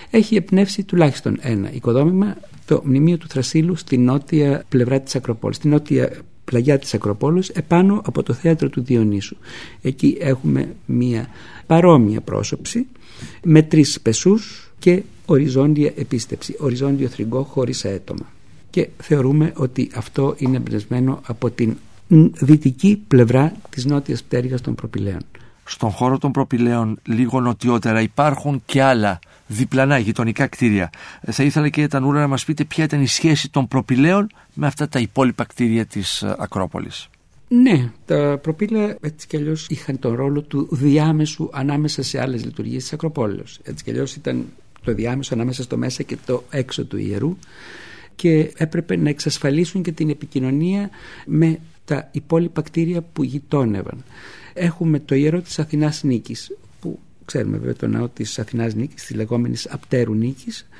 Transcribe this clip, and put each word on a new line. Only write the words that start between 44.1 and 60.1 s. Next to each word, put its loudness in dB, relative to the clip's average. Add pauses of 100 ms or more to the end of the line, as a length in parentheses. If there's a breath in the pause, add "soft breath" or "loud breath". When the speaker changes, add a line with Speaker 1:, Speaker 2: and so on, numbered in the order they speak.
Speaker 1:
ήταν -6 (380)
το -2
διάμεσο -4
ανάμεσα -4
στο -6
μέσα -4
και -10
το -4
έξω -6
του -8
ιερού -4 (800 loud breath)
και 2
έπρεπε -2
να 2
εξασφαλίσουν -2
και -6
την -2
επικοινωνία -2 (360 loud breath)
με 2 (260)
τα -4
υπόλοιπα -2
κτίρια -4
που -6
γειτόνευαν. -4 (500 loud breath)
Έχουμε 0
το -2
ιερό 2
της -10
Αθηνάς -2
Νίκης, -4 (280)
που -10 (260)
ξέρουμε -4
βέβαια -4
το -6
ναό -2
της -10
Αθηνάς -4
Νίκης, -8
της -12
λεγόμενης -4
Απτέρου -2